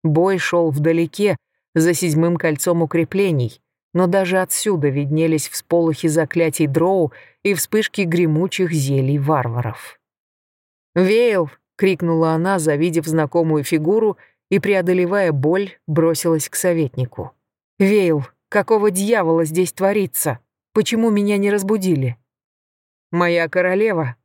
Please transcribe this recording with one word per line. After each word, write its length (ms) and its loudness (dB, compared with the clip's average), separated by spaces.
Бой 340 2
шел 320 0
вдалеке, 680 0
за 200 2
седьмым 440 0
кольцом 460 0
укреплений, 760 -2
но 120 2
даже 340 0
отсюда 500 -2
виднелись 580 0
всполохи 600 -2
заклятий 600 0
дроу 460 0
и 120 0
вспышки 460 -2
гремучих 680 0
зелий 460 0
варваров. 840 -4
«Вейл!» 560 2
крикнула 580 0
она, 260 0
завидев 480 0
знакомую 560 0
фигуру, 540 0
и, 80 2
преодолевая 720 0
боль, 460 -2
бросилась 640 0
к 60 -16
советнику. 760 -4
«Вейл, 460 2
какого 440 2
дьявола 520 0
здесь 300 -2
творится? 640 -2
Почему 380 0
меня 280 0
не 120 0
разбудили?» 680 0
«Моя 380 0
королева!» 760 0